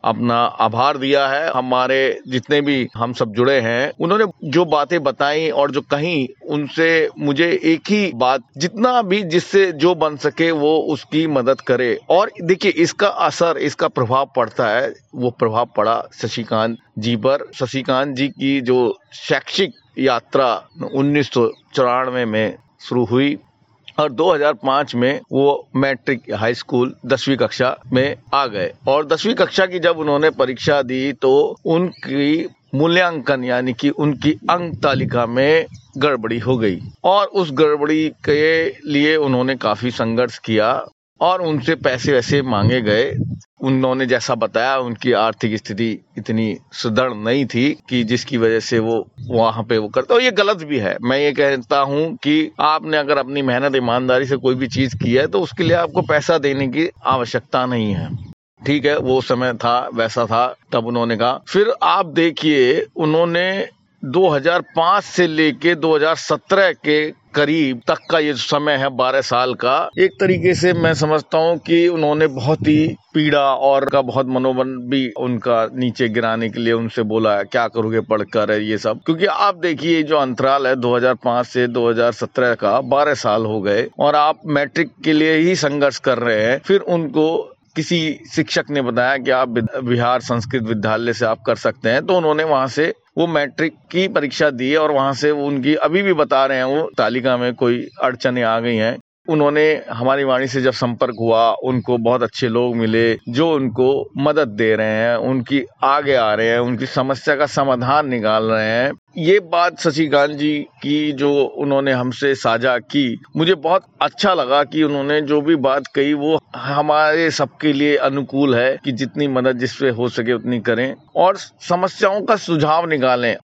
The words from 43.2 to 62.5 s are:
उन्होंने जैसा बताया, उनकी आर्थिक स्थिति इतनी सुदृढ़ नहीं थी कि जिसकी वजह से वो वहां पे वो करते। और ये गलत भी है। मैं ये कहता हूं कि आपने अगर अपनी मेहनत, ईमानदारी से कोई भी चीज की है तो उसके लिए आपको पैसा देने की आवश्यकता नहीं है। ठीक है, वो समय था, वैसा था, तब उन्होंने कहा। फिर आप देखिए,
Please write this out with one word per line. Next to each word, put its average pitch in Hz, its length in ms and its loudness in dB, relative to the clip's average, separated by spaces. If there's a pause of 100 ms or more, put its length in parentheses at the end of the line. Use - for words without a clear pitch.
उन्होंने 131 460 0
जैसा 123 280 0
बताया, 113 440 -2
उनकी 123 340 -2
आर्थिक 110 440 0
स्थिति 107 420 -4 (200)
इतनी 110 380 -2 (160)
सुदृढ़ 123 420 -2
नहीं 117 320 -2
थी 127 320 0 (100)
कि 123 160 0
जिसकी 123 320 -4
वजह 113 240 2
से 117 180 -2
वो 113 300 -2 (220)
वहां 113 340 0
पे 113 140 0
वो 107 100 -4
करते। 131 260 0
और 240 80 4
ये 254 80 2
गलत 202 260 0
भी 147 220 -4
है। 98 240 -2
मैं 131 160 0
ये 147 140 0
कहता 139 480 0
हूं 143 360 -2
कि 151 340 0 (100)
आपने 156 360 0
अगर 143 220 0
अपनी 139 240 -4
मेहनत, 131 340 0
ईमानदारी 127 500 0
से 135 100 -2
कोई 127 180 0
भी 131 120 -2
चीज 131 280 -2
की 120 200 -2
है 139 120 4
तो 190 140 0
उसके 175 220 -6
लिए 165 140 2
आपको 170 260 0
पैसा 156 360 0
देने 139 300 0
की 151 200 -2 (160)
आवश्यकता 127 600 -2
नहीं 113 260 -2
है। 85 160 -4 (580)
ठीक 143 180 0
है, 147 140 -2
वो 131 220 0
समय 123 340 -2
था, 120 400 -2
वैसा 113 320 -2
था, 117 300 0 (160)
तब 117 140 0
उन्होंने 117 300 -2
कहा। 120 320 0
फिर 208 240 2 (100)
आप 180 240 2
देखिए, 151 800 2 (100)